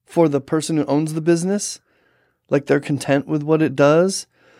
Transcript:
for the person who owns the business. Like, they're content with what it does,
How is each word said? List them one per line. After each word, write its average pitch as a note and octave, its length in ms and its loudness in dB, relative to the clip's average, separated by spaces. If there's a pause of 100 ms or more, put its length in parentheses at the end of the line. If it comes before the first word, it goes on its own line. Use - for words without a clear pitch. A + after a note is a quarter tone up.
for E3+ 220 2
the C#3+ 140 0
person D#3+ 360 -2
who D3 80 0
owns D3+ 280 -2
the D#3+ 80 -4
business. F3 580 -2 (720)
Like, C#3+ 160 0
they're C#3+ 140 2
content C#3+ 480 -2
with D3+ 160 -4
what D#3 180 0
it D3+ 140 0
does, D#3 500 2 (340)